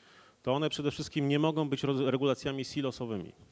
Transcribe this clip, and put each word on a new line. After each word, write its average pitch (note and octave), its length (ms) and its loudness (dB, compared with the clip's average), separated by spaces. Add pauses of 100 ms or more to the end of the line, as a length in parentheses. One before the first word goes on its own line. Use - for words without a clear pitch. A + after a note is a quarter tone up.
(440)
to B2+ 100 2
one D3+ 160 2
przede C#3+ 220 -2
wszystkim C#3+ 360 -2
nie C#3+ 120 4
mogą D#3 300 2
być C3+ 140 -2
roz-, C#3 180 2
regulacjami C3+ 640 0
silosowymi, A#2+ 680 -4 (180)